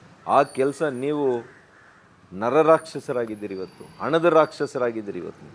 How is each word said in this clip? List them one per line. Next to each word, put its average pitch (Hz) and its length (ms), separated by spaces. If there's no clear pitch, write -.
ಆ 123 140
ಕೆಲಸ 139 400
ನೀವು 143 440
ನರರಾಕ್ಷಸರಾಗಿದ್ದೀರಿ 123 1200
ಇವತ್ತು. - 500
ಹಣದ 156 200
ರಾಕ್ಷಸರಾಗಿದ್ದೀರಿ 123 960
ಇವತ್ತು, 82 360